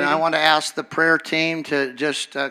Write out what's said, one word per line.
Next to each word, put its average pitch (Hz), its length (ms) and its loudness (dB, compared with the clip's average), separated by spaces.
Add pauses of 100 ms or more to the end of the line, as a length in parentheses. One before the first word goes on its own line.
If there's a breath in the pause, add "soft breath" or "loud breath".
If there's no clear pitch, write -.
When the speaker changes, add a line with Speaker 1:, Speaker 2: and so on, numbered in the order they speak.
Speaker 1:
auflegen. 147 180 0
Speaker 2:
want 160 140 2
to 156 60 0
ask 156 340 2
the 151 80 -4
prayer 165 340 2
team 160 460 -2
to 139 340 -2
just, 143 380 -4
uh, 139 160 -4